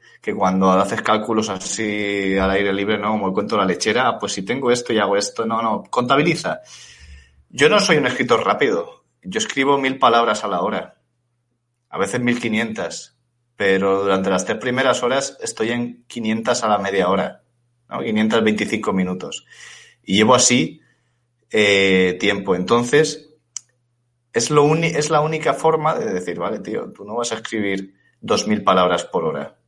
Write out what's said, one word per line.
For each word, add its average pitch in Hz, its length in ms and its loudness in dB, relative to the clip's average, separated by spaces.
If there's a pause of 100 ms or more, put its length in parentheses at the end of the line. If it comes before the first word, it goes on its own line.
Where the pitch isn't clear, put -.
(200)
que 104 140 -6
cuando 95 360 2
haces 95 320 0
cálculos 107 460 0
así 101 920 -2
al 95 120 2
aire 98 220 2
libre, 101 260 0
¿no? 104 140 -2
Como 101 160 0
el 92 60 -2
cuento 107 220 -2
de 101 60 2
la 95 60 2
lechera, 110 400 0
"Ah, 113 100 -2
pues 101 140 -6
si 98 100 -8
tengo 120 280 -2
esto 120 220 0
y 110 60 2
hago 101 180 2
esto", 104 300 -2
no, 113 160 -2
no, 107 280 -2
contabiliza. 135 680 0 (920)
Yo 143 180 4
no 208 120 4
soy 156 180 2
un 131 80 0
escritor 120 380 0
rápido, 98 600 0 (180)
yo 92 160 -6
escribo 135 400 0
mil 135 200 -2
palabras 117 460 4
a 104 40 -4
la 90 140 -2
hora, 98 340 -6 (920)
a - 80 -10
veces 98 220 -2
mil 120 200 0
quinientas, 110 800 -6 (380)
pero 98 460 2
durante 98 280 0
las 92 140 0
tres 107 140 -4
primeras 123 440 0
horas 131 400 -2
estoy - 280 -4
en 120 380 -6
quinientas 113 560 -2
a 110 40 0
la 104 100 2
media 98 300 0
hora, 92 340 -2 (460)
¿no? - 140 -8
Quinientas 110 400 0
veinticinco 107 500 0
minutos. 92 540 -4 (580)
Y 95 120 0
llevo 107 180 6
así, 123 460 2 (680)
eh, 98 680 4
tiempo. 98 360 0
Entonces, 120 800 0 (960)
es 117 180 -2
lo 151 140 6
uni-, 160 220 2 (100)
es 151 140 -2
la 156 100 4
única 151 340 0
forma 156 400 2
de 110 180 -4
decir, 90 260 -6
"Vale, 92 220 -4
tío, - 320 -8
tú 101 120 -18
no 107 120 -10
vas 120 160 -4
a 110 40 -6
escribir 101 580 -6 (260)
dos 101 260 0
mil 104 180 -2
palabras 92 400 2
por 85 200 -4
hora". 73 440 -6